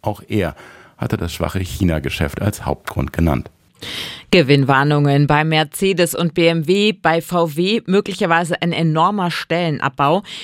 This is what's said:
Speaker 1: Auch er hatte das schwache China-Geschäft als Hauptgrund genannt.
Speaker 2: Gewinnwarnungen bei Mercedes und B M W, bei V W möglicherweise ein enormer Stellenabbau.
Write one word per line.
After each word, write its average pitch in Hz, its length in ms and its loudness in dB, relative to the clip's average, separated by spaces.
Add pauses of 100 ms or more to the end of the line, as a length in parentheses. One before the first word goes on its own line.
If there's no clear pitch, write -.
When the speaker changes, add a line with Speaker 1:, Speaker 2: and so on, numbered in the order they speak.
Speaker 1:
Auch 107 240 -6
er 92 300 -2 (420)
hatte - 180 -4
das 85 160 -4
schwache 85 280 -4
China-Geschäft 80 800 -2
als - 240 -4
Hauptgrund - 460 -4
genannt. 76 360 0 (840)
Speaker 2:
Gewinnwarnungen 143 960 4
bei 151 180 2
Mercedes 160 680 0
und 170 180 -2
B 170 140 2
M 165 200 2
W, 202 260 4
bei 165 280 0
V 170 340 -2
W 196 320 0
möglicherweise 180 760 0
ein 170 100 0
enormer 170 580 0
Stellenabbau. 160 920 -2 (220)